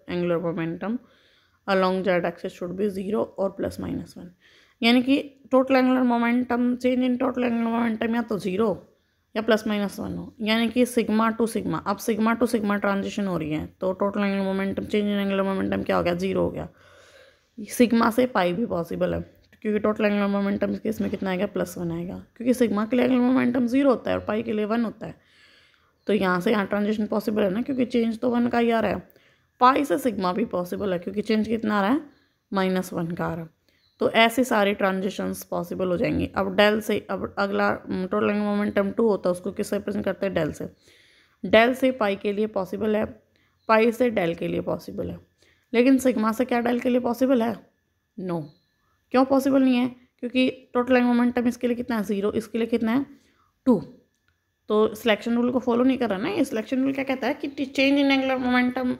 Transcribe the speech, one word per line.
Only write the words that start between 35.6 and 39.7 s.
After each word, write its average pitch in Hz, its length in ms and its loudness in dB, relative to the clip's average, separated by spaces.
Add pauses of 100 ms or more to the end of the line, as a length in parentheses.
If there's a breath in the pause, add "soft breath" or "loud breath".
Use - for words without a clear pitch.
हो 175 100 0
जाएंगी। 175 380 -2
अब 190 220 -8
del 208 240 4
से, 214 280 -4
अब 196 280 -8
अगला, 202 300 0
हम्म, 190 400 -4
टोटल 214 180 -2
एंगुलर 208 200 0
मोमेंटम 202 460 -2
टू 226 160 0
होता 190 220 0
है, - 20 2
उसको 180 200 -6
किससे 202 260 -4